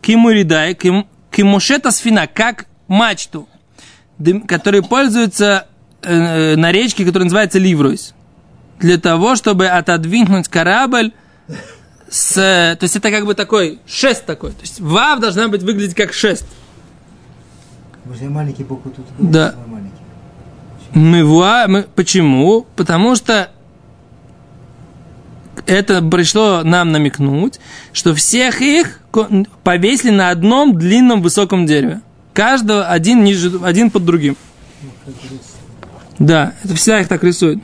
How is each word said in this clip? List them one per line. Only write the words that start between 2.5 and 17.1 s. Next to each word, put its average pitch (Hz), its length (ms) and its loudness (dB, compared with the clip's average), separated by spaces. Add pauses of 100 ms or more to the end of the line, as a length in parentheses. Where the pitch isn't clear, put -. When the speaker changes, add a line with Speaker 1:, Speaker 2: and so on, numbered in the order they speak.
Speaker 1:
мачту. 196 600 -2 (720)
Дым, 185 220 0
который 196 420 0
пользуется, 214 800 0 (380)
э, 165 500 0
э, - 20 2
на 165 160 2
речке, 208 340 0
которая 180 200 0
называется 190 320 0
Ливройс. 156 560 0 (680)
Для 175 200 2
того, 180 360 0
чтобы 196 320 0
отодвинуть 180 800 0
корабль 220 640 0 (1000)
с, - 260 -4
то 180 480 0
есть 180 120 -2
это 214 140 -2
как 208 160 -2
бы 208 80 -2
такой 196 540 -2
шест - 380 -2
такой. - 260 -10
То - 100 -18
есть - 180 -18
вав 226 400 0
должна 214 280 -2
быть, 202 160 -4
выглядеть 196 320 -4
как 208 180 -4
шест. - 320 -2 (1600)